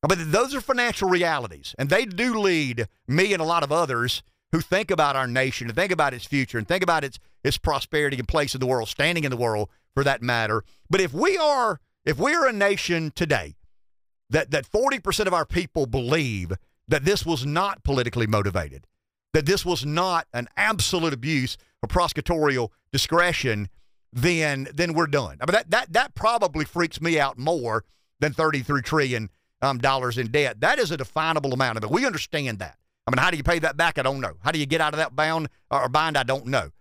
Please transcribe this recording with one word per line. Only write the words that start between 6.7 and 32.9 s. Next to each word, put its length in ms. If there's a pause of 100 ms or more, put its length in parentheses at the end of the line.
about 220
its, 140 (240)
its 160
prosperity 600
and 100
place 260
in 60
the 60
world, 220
standing 360
in 60
the 60
world 340 (240)
for 100
that 180
matter. 420 (260)
But 100
if 120
we 240
are, 440 (240)
if 140
we 160
are 120
a 60
nation 600
today 420 (760)
that, 220
that 140
forty 320
percent 280
of 80
our 100
people 420
believe 640 (340)
that 180
this 220
was 180
not 380
politically 440
motivated, 600 (480)
that 120
this 200
was 180
not 480
an 240
absolute 560
abuse 440 (260)
of 80
prosecutorial 800 (220)
discretion, 760 (440)
then, 600
then 220
we're 140
done. 320
I 40
mean, 80
that, 180
that, 220
that 220
probably 500
freaks 360
me 200
out 160
more 480 (360)
than 120
thirty-three 500
trillion, 460 (320)
um, 160
dollars 400
in 120
debt. 340
That 160
is 120
a 60
definable 560
amount 240
of 80
it. 60
We 160
understand 540
that. 180 (280)